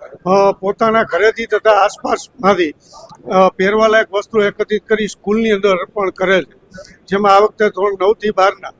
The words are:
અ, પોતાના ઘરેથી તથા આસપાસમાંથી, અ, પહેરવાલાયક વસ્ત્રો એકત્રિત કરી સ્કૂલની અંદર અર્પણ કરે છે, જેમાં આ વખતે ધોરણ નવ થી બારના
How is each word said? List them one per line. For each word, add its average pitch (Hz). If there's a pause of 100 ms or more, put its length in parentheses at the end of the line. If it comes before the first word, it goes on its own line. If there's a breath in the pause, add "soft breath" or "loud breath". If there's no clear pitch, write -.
(320)
અ, 196
પોતાના 220
ઘરેથી 214
તથા 214
આસપાસમાંથી, 196 (580 loud breath)
અ, 185
પહેરવાલાયક 214
વસ્ત્રો 208
એકત્રિત 202
કરી 214
સ્કૂલની 220
અંદર 202
અર્પણ 190
કરે 185
છે, - (280 loud breath)
જેમાં 196
આ 196
વખતે 214
ધોરણ 190
નવ 220
થી 214
બારના 190 (100)